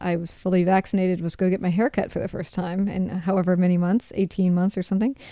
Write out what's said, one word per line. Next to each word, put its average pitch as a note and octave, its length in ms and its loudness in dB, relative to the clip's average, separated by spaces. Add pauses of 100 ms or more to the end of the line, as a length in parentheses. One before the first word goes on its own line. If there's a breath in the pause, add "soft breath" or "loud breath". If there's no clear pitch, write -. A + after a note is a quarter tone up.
I F3 160 -2
was E3 160 -8
fully F3+ 320 0
vaccinated F#3 560 2
was E3 160 -4
go F#3 120 2
get F#3 120 0
my F3+ 80 0
hair G#3+ 200 2
cut - 220 -2
for - 80 -4
the - 80 -4
first - 260 -10
time F#3 360 -2
in F#3 180 -2
however F#3 480 0
many F3+ 220 4
months, F3+ 380 0
eighteen F#3 380 2
months F3+ 240 2
or F#3 60 -4
something. A3+ 320 0 (160 loud breath)